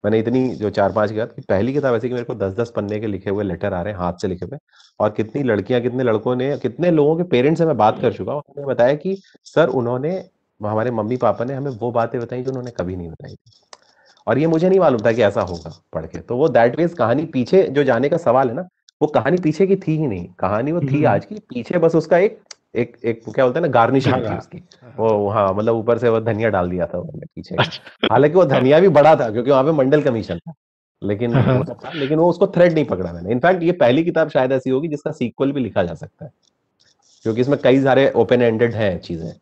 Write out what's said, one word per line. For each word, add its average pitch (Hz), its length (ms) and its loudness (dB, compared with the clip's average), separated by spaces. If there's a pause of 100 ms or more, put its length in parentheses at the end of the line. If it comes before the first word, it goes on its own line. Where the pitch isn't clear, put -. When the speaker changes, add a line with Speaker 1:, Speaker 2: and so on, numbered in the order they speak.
Speaker 1:
मैंने 107 140 0
इतनी 123 300 0
जो 101 220 -4
चार 98 220 0
पांच 104 200 0
किताब, 107 160 -6 (200)
पहली 107 240 0
किताब 139 220 0
ऐसी 117 140 -4
कि 123 60 -4
मेरे 123 100 -6
को 127 100 -8
दस 98 180 -4
दस 113 240 -4
पन्ने 104 240 -6
के 113 60 -8
लिखे 101 240 -6
हुए 101 140 -2
लेटर 95 300 -4
आ 87 80 -4
रहे 104 100 -6
हैं, 90 80 -10
हाथ 87 120 -2
से 95 160 -6
लिखे 90 180 -8
हुए, 147 120 -14 (420)
और 107 100 2
कितनी 110 320 -6
लड़कियां, 117 400 0
कितने 123 200 -4
लड़कों 123 340 0
ने, 135 200 -4
कितने 131 340 -2
लोगों 156 260 2
के 175 60 -4
पेरेंट्स 156 380 0
से 165 60 4
मैं 147 100 0
बात 110 240 2
कर 113 120 0
चुका 101 200 -8
हूँ, 147 160 -8
उन्होंने 139 260 -6
बताया 120 200 2
कि 190 280 -6 (220)
सर, 165 240 2
उन्होंने, 135 560 -4 (400)
हमारे 110 260 -2
मम्मी 113 260 -4
पापा 113 280 0
ने 135 100 -6
हमें 135 160 -6
वो 117 220 -6
बातें 120 280 -2
बताई 117 220 -8
जो 131 80 -6
उन्होंने 127 200 -10
कभी 92 260 -8
नहीं 87 120 -10
बताई 76 260 -18
थी। - 160 -20 (760)
और 117 120 0
ये 156 80 0
मुझे 165 220 2
नहीं 190 120 4
मालूम 135 260 4
था 117 60 4
कि 117 100 2
ऐसा 104 180 2
होगा 85 420 -8 (100)
पढ़ 82 140 -8
के। - 120 -14
तो - 180 -8
वो 151 120 2
that 123 280 4
ways 170 160 0
कहानी 127 320 0
पीछे 156 380 2
जो 143 220 0
जाने 127 240 2
का 170 80 0
सवाल 127 320 2
है 113 60 -4
ना, 180 140 -8 (340)
वो 156 60 0
कहानी 135 280 0
पीछे 180 300 0
की 190 100 2
थी 160 200 -4
ही 156 100 -2
नहीं, 90 220 -6 (100)
कहानी 110 340 -2
वो 170 80 -2
थी 139 160 -2
Speaker 2:
हम्म। 151 100 2
Speaker 1:
आज 196 180 2
की, 214 100 -16
पीछे - 440 -6
बस 165 160 4
उसका 165 240 2
एक, 196 200 2 (360)
एक, 120 300 -4
एक 113 180 -4 (120)
क्या 135 100 2
बोलते 123 140 0
हैं 170 80 -2
ना, 139 60 -2
गार्निशिंग 135 440 2
थी 127 40 -2
Speaker 2:
धागा। 107 160 -6
Speaker 1:
उसकी। - 220 -14 (380)
वो, 104 320 0
हाँ, 101 260 0
मतलब 110 200 0
ऊपर 113 240 0
से 117 100 0
वो 113 120 2
धनिया 110 280 -2
डाल 90 220 0
दिया 90 160 -2
था 90 120 -10
उन्होंने 80 280 -12
पीछे। - 320 -12
Speaker 2:
अच्छा। - 520 -4
Speaker 1:
हालांकि 143 260 4
वो 185 80 6
धनिया 135 360 4
भी 196 80 6
बड़ा 151 280 8
था 123 140 -2
क्योंकि 120 200 -2
वहाँ 135 140 4
पे 165 80 2
मंडल 143 300 4
कमीशन 113 360 -2
था, - 140 -16 (500)
लेकिन 107 320 -2
Speaker 2:
हाँ। 127 240 4
Speaker 1:
वो 135 60 -2
सब - 200 -10
था, - 80 -12
लेकिन 151 260 -2
वो 170 120 4
उसको 190 160 0
थ्रेड 175 260 4
नहीं 151 120 0
पकड़ा 90 280 -6
मैंने। 87 220 -6
In 127 60 -2
fact, 175 220 2
ये 170 100 2
पहली 143 320 2
किताब 160 240 0
शायद 135 240 0
ऐसी 131 180 -2
होगी 143 180 -2
जिसका 147 220 -6
सीक्वल 135 420 -4
भी 139 80 -4
लिखा 107 220 -2
जा 85 120 -4
सकता - 300 -16
है, 139 60 -16 (920)
क्योंकि 110 180 -2
इसमें 139 240 0
कई 135 180 6
सारे 135 340 4
ओपन 123 260 2
एंडेड 117 320 2
हैं 101 240 -2
चीजें। 82 440 -10